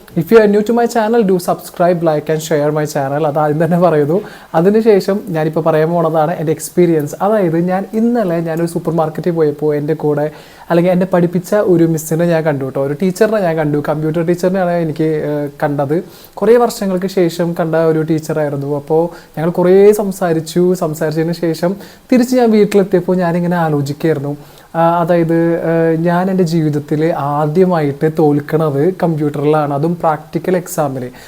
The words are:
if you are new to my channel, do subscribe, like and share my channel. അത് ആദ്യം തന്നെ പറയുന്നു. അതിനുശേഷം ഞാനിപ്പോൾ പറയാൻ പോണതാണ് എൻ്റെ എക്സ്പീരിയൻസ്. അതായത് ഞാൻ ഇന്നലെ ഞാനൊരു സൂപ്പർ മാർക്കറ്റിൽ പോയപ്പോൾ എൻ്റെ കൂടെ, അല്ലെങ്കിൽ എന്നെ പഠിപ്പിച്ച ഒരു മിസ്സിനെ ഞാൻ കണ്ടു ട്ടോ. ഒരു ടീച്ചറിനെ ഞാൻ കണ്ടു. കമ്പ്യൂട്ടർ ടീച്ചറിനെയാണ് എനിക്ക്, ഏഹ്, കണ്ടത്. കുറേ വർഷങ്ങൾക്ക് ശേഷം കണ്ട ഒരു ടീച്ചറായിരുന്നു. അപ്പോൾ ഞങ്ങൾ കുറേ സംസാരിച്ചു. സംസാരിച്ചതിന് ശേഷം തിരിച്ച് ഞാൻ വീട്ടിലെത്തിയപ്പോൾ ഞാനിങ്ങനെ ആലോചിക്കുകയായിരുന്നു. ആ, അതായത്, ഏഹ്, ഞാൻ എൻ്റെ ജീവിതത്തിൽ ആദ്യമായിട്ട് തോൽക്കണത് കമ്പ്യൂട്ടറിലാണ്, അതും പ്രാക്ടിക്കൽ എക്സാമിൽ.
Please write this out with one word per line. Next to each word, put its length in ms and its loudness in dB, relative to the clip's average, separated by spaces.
if 120 0
you 100 6
are 60 4
new 140 2
to 100 -2
my 140 2
channel, 360 0
do 140 2
subscribe, 640 0
like 340 -2
and 80 0
share 300 0
my 240 -2
channel. 340 -2
അത് 120 -2
ആദ്യം 260 0
തന്നെ 140 2
പറയുന്നു. 420 2
അതിനുശേഷം 640 2
ഞാനിപ്പോൾ 320 -2
പറയാൻ 280 2
പോണതാണ് 420 0
എൻ്റെ 200 -2
എക്സ്പീരിയൻസ്. 680 0
അതായത് 360 0
ഞാൻ 360 0
ഇന്നലെ 460 0
ഞാനൊരു 280 -2
സൂപ്പർ 260 -4
മാർക്കറ്റിൽ 380 -2
പോയപ്പോൾ 440 0
എൻ്റെ 180 -2
കൂടെ, 380 -2
അല്ലെങ്കിൽ 220 2
എന്നെ 140 2
പഠിപ്പിച്ച 500 0
ഒരു 280 4
മിസ്സിനെ 420 0
ഞാൻ 180 0
കണ്ടു 220 -2
ട്ടോ. 200 -2
ഒരു 160 -4
ടീച്ചറിനെ 400 0
ഞാൻ 160 -2
കണ്ടു. 200 0
കമ്പ്യൂട്ടർ 360 -2
ടീച്ചറിനെയാണ് 460 0
എനിക്ക്, 320 -2
ഏഹ്, 460 -2
കണ്ടത്. 400 -2
കുറേ 240 4
വർഷങ്ങൾക്ക് 500 -2
ശേഷം 520 -2
കണ്ട 160 -2
ഒരു 260 2
ടീച്ചറായിരുന്നു. 760 -2
അപ്പോൾ 340 0
ഞങ്ങൾ 120 -2
കുറേ 420 6
സംസാരിച്ചു. 840 0
സംസാരിച്ചതിന് 600 -2
ശേഷം 420 -2
തിരിച്ച് 240 2
ഞാൻ 160 4
വീട്ടിലെത്തിയപ്പോൾ 640 2
ഞാനിങ്ങനെ 420 0
ആലോചിക്കുകയായിരുന്നു. 800 -2
ആ, 260 2
അതായത്, 320 2
ഏഹ്, 680 0
ഞാൻ 300 0
എൻ്റെ 120 2
ജീവിതത്തിൽ 720 0
ആദ്യമായിട്ട് 1040 0
തോൽക്കണത് 720 0
കമ്പ്യൂട്ടറിലാണ്, 680 0
അതും 220 -2
പ്രാക്ടിക്കൽ 640 -2
എക്സാമിൽ. 520 -6